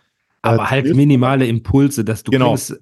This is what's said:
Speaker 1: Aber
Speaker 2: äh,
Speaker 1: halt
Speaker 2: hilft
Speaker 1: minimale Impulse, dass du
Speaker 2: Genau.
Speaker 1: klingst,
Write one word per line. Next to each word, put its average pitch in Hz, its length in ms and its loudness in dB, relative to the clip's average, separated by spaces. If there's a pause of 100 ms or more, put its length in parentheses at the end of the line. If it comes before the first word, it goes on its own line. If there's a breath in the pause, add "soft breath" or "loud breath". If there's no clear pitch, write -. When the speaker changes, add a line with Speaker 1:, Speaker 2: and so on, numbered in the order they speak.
(420)
Speaker 1:
Aber 113 200 0
Speaker 2:
äh, - 40 -6
Speaker 1:
halt 131 180 -2
Speaker 2:
hilft 139 140 0
Speaker 1:
minimale 131 500 2
Impulse, 117 560 0
dass 104 180 -6
du - 80 -12
Speaker 2:
Genau. 127 200 2
Speaker 1:
klingst, - 320 -6